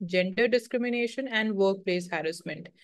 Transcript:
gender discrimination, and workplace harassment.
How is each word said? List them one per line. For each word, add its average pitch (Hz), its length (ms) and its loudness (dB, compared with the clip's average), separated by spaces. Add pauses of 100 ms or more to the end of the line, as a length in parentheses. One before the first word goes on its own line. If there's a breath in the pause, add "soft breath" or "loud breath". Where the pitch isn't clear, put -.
gender 185 440 2
discrimination, 240 800 0
and 220 260 0
workplace 190 560 2
harassment. 160 580 -6 (160 soft breath)